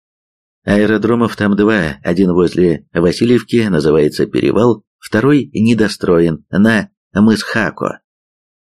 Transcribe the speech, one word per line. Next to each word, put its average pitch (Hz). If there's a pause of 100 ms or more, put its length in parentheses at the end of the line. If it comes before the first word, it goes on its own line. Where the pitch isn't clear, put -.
(640)
Аэродромов 107
там 101
два, 101
один 90
возле 87
Васильевки, 117
называется 76
Перевал, 104 (120)
второй 131
недостроен, 92
на 101 (240)
мыс 107
Хако. - (720)